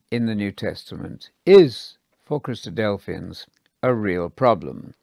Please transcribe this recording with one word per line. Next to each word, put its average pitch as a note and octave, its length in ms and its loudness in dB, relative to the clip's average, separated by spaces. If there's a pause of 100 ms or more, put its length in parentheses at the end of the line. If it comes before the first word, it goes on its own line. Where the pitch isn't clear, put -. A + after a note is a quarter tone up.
(100)
in A#2 160 -2
the A2 80 -2
New G2+ 180 -4
Testament - 800 -12 (160)
is, F3 500 6 (280)
for A2 160 -6
Christadelphians, F#2+ 1080 -8 (360)
a B2+ 120 2
real F2+ 340 -2
problem. F#2 760 -2